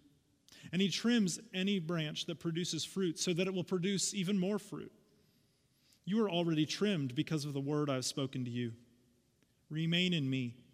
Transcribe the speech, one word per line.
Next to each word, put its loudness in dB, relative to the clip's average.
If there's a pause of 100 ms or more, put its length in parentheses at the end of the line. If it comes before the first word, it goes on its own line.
(720)
and 2
he 4
trims 2 (140)
any 2
branch -4
that -6
produces -2
fruit -2
so 0
that 2
it -2
will -2
produce 0
even 0
more 0
fruit. -12 (1120)
You 2
are 2
already 4
trimmed 0
because 0
of -4
the -2
word 0
I've 0
spoken -4
to -6
you. -2 (960)
Remain 2
in 0
me, -2 (180)